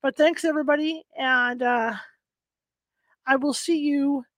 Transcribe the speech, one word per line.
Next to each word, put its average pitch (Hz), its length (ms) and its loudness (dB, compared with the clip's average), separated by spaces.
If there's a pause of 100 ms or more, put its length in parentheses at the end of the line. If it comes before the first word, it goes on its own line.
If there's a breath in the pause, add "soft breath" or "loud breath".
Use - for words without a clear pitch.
But 269 160 -4
thanks 311 280 2
everybody, 302 600 0 (140)
and, 247 440 0
uh, 240 320 0 (1300 loud breath)
I 269 100 4
will 269 180 0
see 330 240 -2
you 285 460 0 (140)